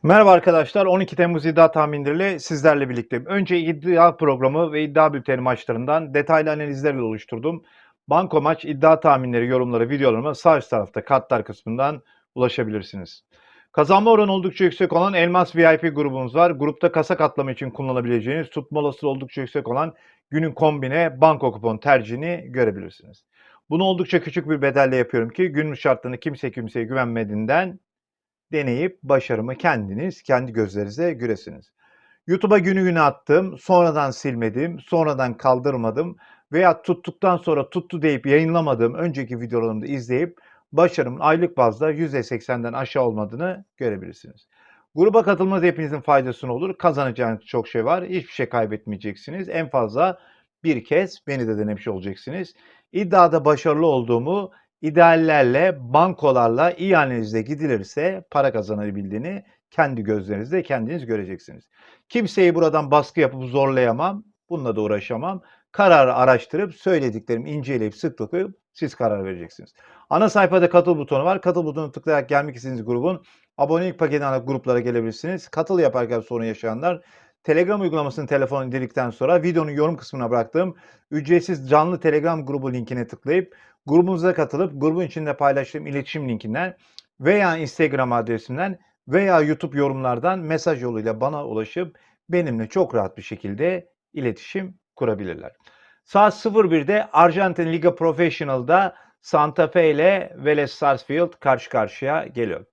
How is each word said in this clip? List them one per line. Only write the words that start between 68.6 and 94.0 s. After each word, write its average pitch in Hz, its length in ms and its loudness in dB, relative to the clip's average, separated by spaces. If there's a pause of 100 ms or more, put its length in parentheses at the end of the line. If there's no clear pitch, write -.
siz - 220 -8
karar 104 300 -2
vereceksiniz. 87 500 -12 (360)
Ana 185 180 4
sayfada 185 420 4
katıl 175 280 4
butonu 139 260 -2
var. 185 160 0
Katıl 175 240 -2
butonuna 151 280 -6
tıklayarak 143 360 -2
gelmek 143 280 0
istediğiniz 120 280 -8
grubun 135 380 -2 (340)
abonelik 165 420 -2
paketine 143 280 -2
alıp 131 200 -4
gruplara 127 340 -2
gelebilirsiniz. 120 680 -4
Katıl 170 300 -2
yaparken 123 420 0
sorun 113 240 -6
yaşayanlar 117 560 -4 (440)
Telegram 180 360 2
uygulamasının 151 460 -2
telefonu 135 380 -2
indirdikten 127 460 -4
sonra 151 320 2
videonun 160 280 0
yorum 151 260 0
kısmına 123 340 -8
bıraktığım 156 460 -2 (340)
ücretsiz 151 600 0
canlı 160 300 4
Telegram 151 460 0
grubu 135 260 -4
linkine 120 340 -6
tıklayıp 165 500 -4 (300)
grubumuza 175 480 2
katılıp 151 460 -2
grubun 160 240 0
içinde 151 320 -8
paylaştığım 139 500 -2
iletişim 143 420 -8
linkinden 120 480 -6 (440)
veya 180 360 2
Instagram 139 560 -2
adresimden 127 680 -4 (300)
veya 180 320 4
YouTube 151 380 -2
yorumlardan 135 600 -2
mesaj 156 440 -4
yoluyla 110 380 -4
bana 143 260 -4
ulaşıp 113 520 -8 (300)
benimle 135 400 -2
çok - 260 -2
rahat 98 220 -2
bir 95 60 -18
şekilde 143 640 -6 (240)